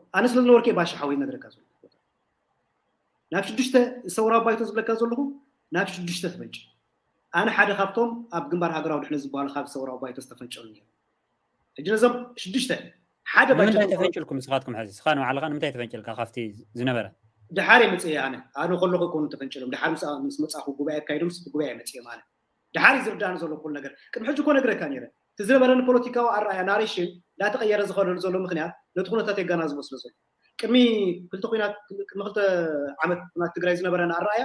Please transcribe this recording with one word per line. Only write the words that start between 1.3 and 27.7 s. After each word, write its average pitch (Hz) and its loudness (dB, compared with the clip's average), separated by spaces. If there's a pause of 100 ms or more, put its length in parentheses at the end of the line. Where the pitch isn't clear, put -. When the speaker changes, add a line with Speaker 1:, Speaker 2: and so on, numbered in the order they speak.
Speaker 1:
ዘለኹ። - -20 (1700)
ናብ 196 0
ሽዱሽተ 254 0 (320)
ሰውራዊ 226 2
ባይቶ 226 2
ዝብለካ 214 -2
ዘለኹ፣ 233 -2 (520)
ናብ 190 0
ሽዱሽተ 175 -6
ተፈንጭለ። 117 -10 (680)
ኣነ 196 2
ሓደ 202 4
ካብቶም 196 0 (180)
ኣብ 165 -6
ግንባር 170 -2
ሃገራዊ 156 -4
ድሕነት 143 -6
ዝበሃሉ 139 -6
ካብ 139 -8
ሰውራዊ 131 -10
ባይቶ 127 -12
ዝተፈንጨሉ 123 -16
ነይሩ። 110 -20 (960)
ሕጂ 139 -12
ነዞም 220 4 (200)
ሽዱሽተ - -4 (560)
ሓደ 262 6
ባይቶ 220 6
Speaker 2:
ንምንታይ 214 4
Speaker 1:
ዝብሃሉ 190 0
Speaker 2:
ተፈንጭልኩም 165 -2
ንስኻትኩም 131 -4
ሕዚ? 107 -8
ስኻ - -18
ንባዕልኻ 139 0
ንምንታይ 147 -4
ተፈንጭልካ 117 -10
ካብቲ 113 -8 (380)
ዝነበረ? 117 -2 (460)
Speaker 1:
ድሓር 196 6
እየ 214 6
መፅእ 175 -2
ኣነ። 131 -4 (200)
ኣነ 160 -4
ከለኹ 175 2
ይኮኑ 160 -2
ተፈንጭሎም። 131 -10
ድሓር 151 -4
ምስ፣ 156 -6 (180)
ምስ 139 -6
መጻኹ 156 -6 (100)
ጉባኤ 151 -4
ኣካይዱ፣ 151 -6
ምስ 175 -4
ጉባኤ 147 -6
መፅእ 120 -10
እየ 123 -16
ማለት። 117 -18 (480)
ድሓር 185 6
እዩ 269 0
ዝርዳእኒ 185 -4
ዘሎ 156 -6
ኩሉ 156 -10
ነገር። 139 -10 (160)
ቅድሚ 226 -10
ሕጂ 294 0
እኮ 294 0
ነግረካ 240 2
ነይረ። 131 -6 (240)
እቲ - -12
ዝነበረ 254 6
ንፖለቲካዊ 247 4
ኣረኣእያ 208 0
ናሬሽን 202 0 (220)
እንዳተቐየረ 208 0